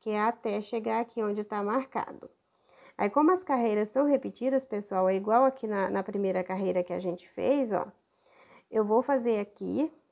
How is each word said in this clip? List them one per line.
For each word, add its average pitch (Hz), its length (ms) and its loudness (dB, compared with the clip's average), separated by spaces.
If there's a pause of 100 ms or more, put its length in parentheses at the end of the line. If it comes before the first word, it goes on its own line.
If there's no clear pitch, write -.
que - 80 -8
é 214 100 -2
até 214 400 -2
chegar 220 400 -4
aqui 233 240 -4
onde 208 180 -2
tá 208 220 -6
marcado. - 680 -4 (680)
Aí, 202 120 0
como 302 220 4
as 370 140 0
carreiras 220 420 0
são 269 180 0
repetidas, 262 600 0
pessoal, 196 420 -2
é 190 80 2
igual 214 300 4
aqui 262 200 0
na, 202 240 -2
na 196 140 -2
primeira 190 400 -2
carreira 185 400 -2
que 180 80 -6
a 180 80 -4
gente 180 300 -6
fez, 240 420 0
ó. 185 160 -2 (840)
Eu 220 140 2
vou 220 180 4
fazer 240 380 0
aqui 208 500 -4 (220)